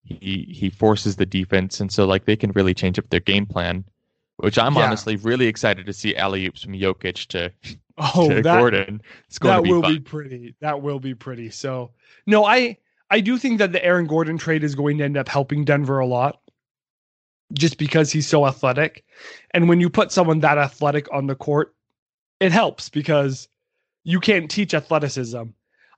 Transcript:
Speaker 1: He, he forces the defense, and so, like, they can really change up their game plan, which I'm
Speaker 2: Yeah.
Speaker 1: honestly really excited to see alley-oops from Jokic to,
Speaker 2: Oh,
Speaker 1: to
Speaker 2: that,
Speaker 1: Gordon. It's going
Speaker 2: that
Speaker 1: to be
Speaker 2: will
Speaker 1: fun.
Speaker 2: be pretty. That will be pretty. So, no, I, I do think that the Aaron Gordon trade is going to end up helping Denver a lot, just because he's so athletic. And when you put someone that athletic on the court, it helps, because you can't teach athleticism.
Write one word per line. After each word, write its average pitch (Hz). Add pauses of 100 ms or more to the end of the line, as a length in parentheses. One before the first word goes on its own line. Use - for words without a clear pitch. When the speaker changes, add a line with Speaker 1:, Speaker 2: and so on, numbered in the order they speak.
Speaker 1:
He, 95
he 95
forces 104
the 95
defense, 95
and 98
so, 101
like, 95
they 107
can 101
really 95
change 92
up -
their 90
game 101
plan, 90 (520)
which 107
I'm 127
Speaker 2:
Yeah. 123
Speaker 1:
honestly 107
really 117
excited 101
to 101
see 104
alley-oops 95
from 98
Jokic 95
to, 87 (440)
Speaker 2:
Oh, 156
Speaker 1:
to 110
Speaker 2:
that, 165
Speaker 1:
Gordon. 104 (280)
It's -
going 190
Speaker 2:
that -
Speaker 1:
to 170
be 180
Speaker 2:
will 170
Speaker 1:
fun. 160
Speaker 2:
be 151
pretty. 131
That 147
will 143
be 131
pretty. 117
So, 127 (340)
no, 208
I, 240 (320)
I 220
do 233
think 233
that 190
the 180
Aaron 175
Gordon 160
trade 156
is 147
going 147
to 147
end 143
up 135
helping 143
Denver 139
a 127
lot, 123 (1120)
just 147
because 151
he's 156
so 147
athletic. 131 (480)
And 170
when 175
you 175
put 185
someone 160
that 147
athletic 143
on 139
the 135
court, 147 (680)
it 185
helps, -
because 143 (540)
you 175
can't 175
teach 202
athleticism. 131 (540)